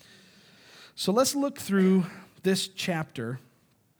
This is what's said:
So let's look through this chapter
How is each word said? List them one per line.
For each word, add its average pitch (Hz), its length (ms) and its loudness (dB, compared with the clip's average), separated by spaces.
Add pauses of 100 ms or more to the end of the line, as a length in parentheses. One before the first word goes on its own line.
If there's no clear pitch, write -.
(960)
So - 160 -4
let's 262 240 2
look 277 240 -2
through 190 480 4 (340)
this 185 280 0
chapter 131 720 -6 (600)